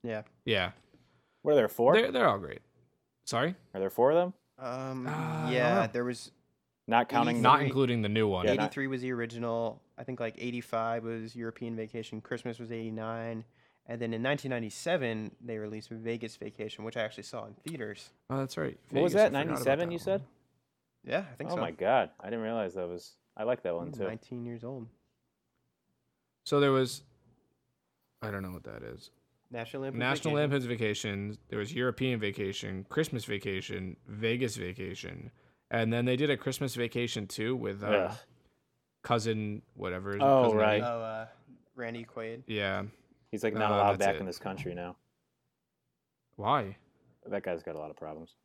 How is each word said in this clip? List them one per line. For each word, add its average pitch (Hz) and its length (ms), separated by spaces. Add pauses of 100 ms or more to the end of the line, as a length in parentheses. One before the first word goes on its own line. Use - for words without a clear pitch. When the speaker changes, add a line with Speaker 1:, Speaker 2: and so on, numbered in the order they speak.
Speaker 1:
Yeah. 110 200 (220)
Speaker 2:
Yeah. 95 260 (680)
Speaker 3:
What 151 120
are - 20
there, 113 120
four? 123 280
Speaker 2:
They're, 233 160
they're 240 160
all 101 120
great. 73 220 (640)
Sorry? 147 300 (180)
Speaker 3:
Are 95 60
there 95 100
four 127 220
of 160 60
them? 180 160 (240)
Speaker 1:
Um, 131 500
Speaker 2:
Uh, 127 40
I 156 340
don't 123 80
Speaker 1:
yeah, 120 320
Speaker 2:
know. - 60
Speaker 1:
there 123 140
was 123 260 (560)
Speaker 3:
Not 117 220
counting 120 320
Speaker 2:
Not 127 140
Speaker 1:
eighty-three. 143 120
Speaker 2:
including 123 360
the 104 60
new 107 180
one. 92 180
Speaker 3:
Yeah, 104 80
not 104 120
Speaker 1:
Eighty-three 135 220
was 131 140
the 127 100
original. 117 680 (160)
I 123 60
think, 127 160
like, 113 180
eighty-five 117 680
was 113 320
European 113 400
Vacation. 110 460
Christmas 117 380
was 117 120
eighty-nine. 113 720 (440)
And 120 140
then 113 120
in 113 80
nineteen 139 300
ninety-seven, 117 920
they 117 160
released 107 320
Vegas 117 480
Vacation, 107 460
which 113 120
I 120 60
actually 107 220
saw 107 220
in 104 100
theaters. 120 560 (180)
Speaker 2:
Oh, 135 80
that's 135 200
right. 151 200 (140)
Speaker 3:
What - 120
was 175 100
Speaker 2:
Vegas, 208 180
Speaker 3:
that, - 40
Speaker 2:
I - 60
forgot - 0
about - 60
Speaker 3:
ninety-seven, 135 420
Speaker 2:
that 175 40
Speaker 3:
you 170 40
Speaker 2:
one. 165 60
Speaker 3:
said? 190 200 (800)
Speaker 1:
Yeah, 160 280
I 117 40
think 151 160
Speaker 3:
Oh 180 40
Speaker 1:
so. - 60
Speaker 3:
my 85 100
God. 101 480
I 92 60
didn't 113 160
realize 110 340
that 90 120
was, 87 280 (220)
I 107 60
like 120 200
that 87 120
one, 85 160
Speaker 1:
Mm, 135 60
Speaker 3:
too. 107 60
Speaker 1:
nineteen 113 420
years 117 180
old. 120 240 (1600)
Speaker 2:
So 143 140
there 143 120
was, 131 300 (1200)
I 107 100
don't 98 120
know 92 80
what 92 120
that 55 200
is. - 260 (420)
Speaker 1:
National 123 320
Lampoon's 131 160
Speaker 2:
National 143 360
Speaker 1:
Vacation. 147 60 (100)
Speaker 2:
Lampoon's 135 140
Vacation. 104 720 (120)
There 113 100
was 104 140
European 123 460
Vacation, 98 680
Christmas - 360
Vacation, 95 720 (100)
Vegas 113 480
Vacation. 92 760 (400)
And 113 200
then 120 140
they 127 100
did 147 140
a 135 80
Christmas 131 380
Vacation 117 520
too 113 280
with, 101 280
uh, 104 40
Speaker 3:
Ugh. 104 300 (840)
Speaker 2:
cousin 107 580 (120)
whatever. 98 480
Speaker 3:
Oh, 135 220
Speaker 2:
Cousin 110 140
Speaker 3:
right. 107 180
Speaker 2:
Eddie. 107 80
Speaker 1:
Oh, 117 180
uh, 113 260 (480)
Randy 117 300
Quaid. 117 420
Speaker 2:
Yeah. 98 360 (480)
Speaker 3:
He's, 107 120
like, 110 120
not 107 160
Speaker 2:
Uh, 104 40
Speaker 3:
allowed 101 180
Speaker 2:
that's 98 120
Speaker 3:
back 98 100
Speaker 2:
it. 95 40
Speaker 3:
in 95 80
this 90 100
country 92 380
now. 87 200 (1400)
Speaker 2:
Why? 104 420 (480)
Speaker 3:
That 101 180
guy's 85 200
got 82 120
a 78 40
lot 78 100
of 76 80
problems. 78 480